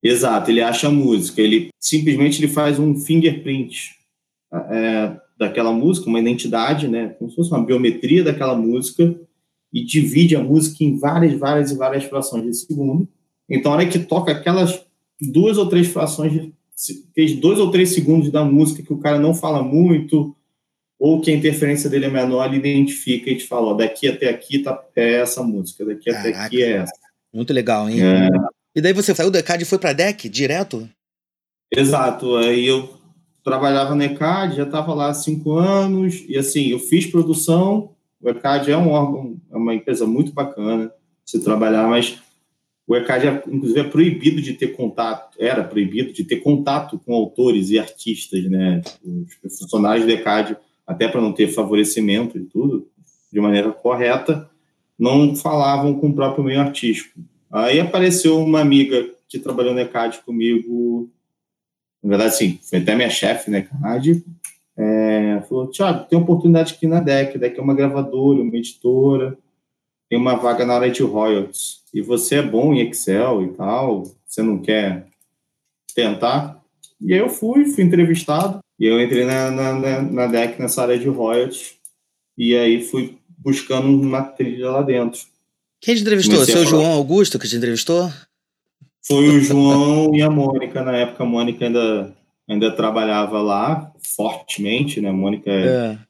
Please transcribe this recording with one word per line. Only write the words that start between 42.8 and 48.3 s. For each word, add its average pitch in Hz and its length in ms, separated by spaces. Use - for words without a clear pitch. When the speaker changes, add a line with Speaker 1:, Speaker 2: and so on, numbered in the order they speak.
Speaker 1:
o 120 100
ecad 127 280
é, 139 220
inclusive, 123 340
é 147 40
proibido 160 580
de 131 120
ter 127 140
contato, 113 720
era 117 240
proibido 101 500
de - 120
ter 117 120
contato 143 680
com 120 100
autores 110 560
e 107 80
artistas, - 640